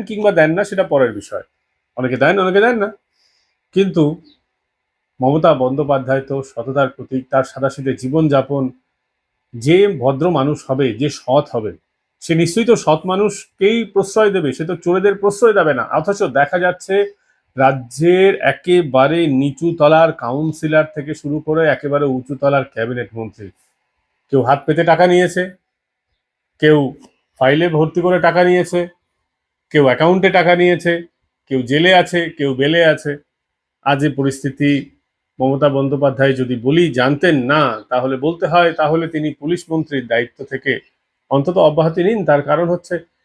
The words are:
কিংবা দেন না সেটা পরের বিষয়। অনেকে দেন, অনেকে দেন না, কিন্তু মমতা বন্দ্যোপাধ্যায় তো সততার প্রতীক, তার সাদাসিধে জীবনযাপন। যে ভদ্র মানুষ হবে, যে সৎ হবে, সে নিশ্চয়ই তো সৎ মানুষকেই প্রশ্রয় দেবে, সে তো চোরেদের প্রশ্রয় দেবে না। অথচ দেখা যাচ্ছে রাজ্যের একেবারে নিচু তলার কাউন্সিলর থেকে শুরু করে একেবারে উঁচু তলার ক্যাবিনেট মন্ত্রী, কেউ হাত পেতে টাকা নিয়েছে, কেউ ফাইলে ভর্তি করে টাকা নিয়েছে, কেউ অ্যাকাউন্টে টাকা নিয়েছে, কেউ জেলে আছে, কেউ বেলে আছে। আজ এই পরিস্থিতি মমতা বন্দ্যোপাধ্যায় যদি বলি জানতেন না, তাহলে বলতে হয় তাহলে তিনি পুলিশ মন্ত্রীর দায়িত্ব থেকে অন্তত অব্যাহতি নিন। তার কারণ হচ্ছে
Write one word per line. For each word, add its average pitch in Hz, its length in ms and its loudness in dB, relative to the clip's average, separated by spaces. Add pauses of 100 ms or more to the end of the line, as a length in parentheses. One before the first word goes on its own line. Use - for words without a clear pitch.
কিংবা 208 300 0
দেন 160 220 4
না 196 100 -2
সেটা 190 200 -4
পরের 139 300 0
বিষয়। 101 300 -12 (520)
অনেকে 127 200 -4
দেন, 143 240 2
অনেকে 185 200 2
দেন 240 180 2
না, 202 100 -4 (840)
কিন্তু 175 300 2 (1160)
মমতা 156 340 2
বন্দ্যোপাধ্যায় 135 720 -2
তো 139 160 -6
সততার 135 480 -4
প্রতীক, 131 380 -8
তার 135 160 0
সাদাসিধে 135 560 -6
জীবনযাপন। 139 640 0 (920)
যে 135 240 2 (200)
ভদ্র 135 320 0
মানুষ 147 360 0
হবে, 135 200 -2 (120)
যে 147 160 -2
সৎ 143 380 0
হবে, 107 200 -6 (500)
সে - 120 -4
নিশ্চয়ই 170 360 0
তো 226 60 8
সৎ 156 300 0
মানুষকেই 202 720 -2 (120)
প্রশ্রয় 202 400 0
দেবে, 165 220 -2
সে 160 120 -8
তো 175 120 -6
চোরেদের 185 400 0
প্রশ্রয় 202 400 2
দেবে 156 180 2
না। 120 180 -4
অথচ 160 280 -2 (120)
দেখা 143 260 0
যাচ্ছে 180 360 -2 (640)
রাজ্যের 139 760 2 (120)
একেবারে 151 720 0 (160)
নিচু 139 420 -2
তলার 156 400 4
কাউন্সিলর 151 760 -2
থেকে 151 240 -10
শুরু 147 260 -8
করে 156 280 -2
একেবারে 143 400 -2
উঁচু 127 280 -6
তলার 139 340 0
ক্যাবিনেট 117 440 -6
মন্ত্রী, 110 320 -12 (840)
কেউ 139 100 4
হাত 135 220 2
পেতে 156 200 0
টাকা 165 220 4
নিয়েছে, 180 360 2 (1200)
কেউ 151 160 6 (640)
ফাইলে 147 280 2
ভর্তি 160 340 0
করে 180 180 2
টাকা 170 240 2
নিয়েছে, 175 360 0 (920)
কেউ 147 140 4
অ্যাকাউন্টে 175 440 4
টাকা 175 260 4
নিয়েছে, 175 360 2 (580)
কেউ 135 120 -2
জেলে 151 320 2
আছে, 175 260 2 (140)
কেউ 139 200 -4
বেলে 147 320 0
আছে। 147 260 0 (720)
আজ 139 180 0
এই 151 120 0
পরিস্থিতি 139 540 -2 (680)
মমতা 135 300 0
বন্দ্যোপাধ্যায় 135 640 0
যদি 127 240 -4
বলি 147 320 2
জানতেন 143 460 0 (100)
না, 151 160 2 (260)
তাহলে 127 300 -2
বলতে 165 280 -4
হয় 170 280 4
তাহলে 160 340 0
তিনি 151 260 -6
পুলিশ 165 340 -4
মন্ত্রীর 151 380 -4
দায়িত্ব 120 380 -2
থেকে 135 280 -6 (580)
অন্তত 139 300 0
অব্যাহতি 160 440 2
নিন। 214 200 0
তার 147 180 2
কারণ 151 260 0
হচ্ছে 175 260 -6 (300)